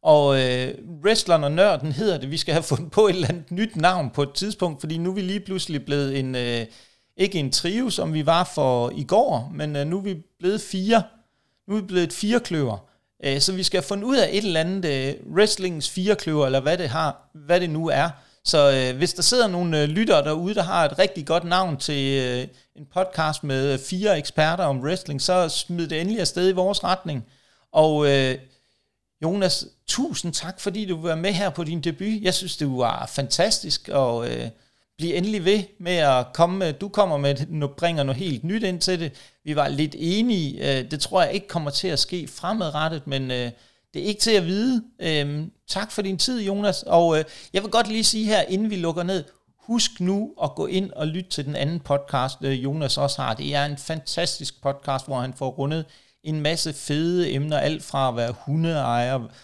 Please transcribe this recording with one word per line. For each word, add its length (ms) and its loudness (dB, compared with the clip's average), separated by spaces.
og, 400 6
øh, 320 0
Wrestleren 400 4
og 80 0
Nørden 400 4
hedder 260 0
det. 120 -6
Vi 60 -4
skal 180 0
have 80 4
fundet 280 -2
på 160 6
et 80 4
eller 140 0
andet 220 -6
nyt 260 -2
navn 340 4
på 120 -2
et 100 -2
tidspunkt, 480 -4
fordi 180 -4
nu 120 -2
er 40 -6
vi 60 -4
lige 200 -4
pludselig 440 -6
blevet 340 0
en, 160 -2
øh, 320 -2
ikke 220 0
en 140 0
trio, 380 0
som 240 -2
vi 120 0
var 280 4
for 420 2
i 80 -6
går, 500 2
men, 220 -4
øh, 100 -2
nu 120 -2
er 40 -4
vi 140 -4
blevet 220 0
fire. 420 2
Nu 80 -2
er 40 0
vi 60 -8
blevet 180 2
et 80 -4
firekløver. 640 -2
Øh, 160 0
så 120 2
vi 100 -4
skal 160 0
have 100 -4
fundet 160 -4
ud 120 2
af 160 4
et 120 0
eller 160 0
andet, 240 -2
øh, 300 0
wrestlings 560 0
firekløver, 560 0
eller 140 2
hvad 180 0
det 100 -4
har, 460 -4
hvad 260 2
det 100 -2
nu 180 -2
er. 200 2
Så, 280 6
øh, 260 0
hvis 160 0
der 80 -4
sidder 260 4
nogle, 340 0
øh, 60 2
lyttere 360 4
derude, 300 -2
der 80 2
har 220 2
et 140 0
rigtig 280 0
godt 180 0
navn 320 0
til, 460 -2
øh, 240 -4
en 180 -18
podcast 500 -2
med, 280 0
øh, 60 0
fire 400 0
eksperter 460 0
om 160 0
wrestling, 420 -4
så 260 2
smid 400 -4
det 120 -4
endelig 200 -2
afsted 280 2
i 40 6
vores 320 0
retning. 400 -2
Og, 380 6
øh, 280 2
Jonas, 440 0
tusind 440 -4
tak, 280 -8
fordi 260 -4
du 140 -4
var 140 -2
med 180 0
her 180 0
på 140 -6
din 160 -4
debut. 420 -4
Jeg 120 2
synes, 220 -4
det 140 -2
var 440 -2
fantastisk, 800 0
og, 360 2
øh, 160 -4
bliv 160 -2
endelig 300 0
ved 180 4
med 180 -2
at 380 4
komme 240 4
med, 140 0
du 160 -8
kommer 280 2
med, 200 2
nu 180 -2
bringer 360 0
noget 180 0
helt 240 -4
nyt 180 0
ind 180 -2
til 200 0
det. 120 -4
Vi 120 -4
var 120 2
lidt 300 0
enige, 800 0
øh, 120 -6
det 100 -6
tror 220 2
jeg 100 2
ikke 160 -4
kommer 220 -4
til 180 -4
at 100 0
ske 300 -2
fremadrettet, 800 -4
men... 240 -4
Øh, 200 -4
det 80 -6
er 40 -4
ikke 140 -4
til 100 2
at 160 4
vide. 380 0
Øhm, 520 -2
tak 240 -6
for 100 -4
din 160 -4
tid, 240 0
Jonas. 440 -2
Og, 320 4
øh, 60 0
jeg 100 0
vil 80 -8
godt 180 2
lige 160 0
sige 220 2
her, 160 2
inden 280 0
vi 60 -2
lukker 260 -2
ned, 220 -2
husk 320 0
nu 420 0
at 120 -2
gå 120 -4
ind 240 -2
og 160 -6
lytte 240 -6
til 140 -4
den 120 -6
anden 240 -2
podcast, 640 -2
øh, 200 0
Jonas 340 -2
også 240 -2
har. 120 -2
Det 200 -4
er 100 2
en 120 -4
fantastisk 840 -6
podcast, 440 -4
hvor 140 -4
han 140 -6
får 160 -4
rundet 340 -4
en 180 -4
masse 320 0
fede 600 0
emner, 260 0
alt 260 0
fra 240 0
at 80 -2
være 180 -2
hundeejer, 800 0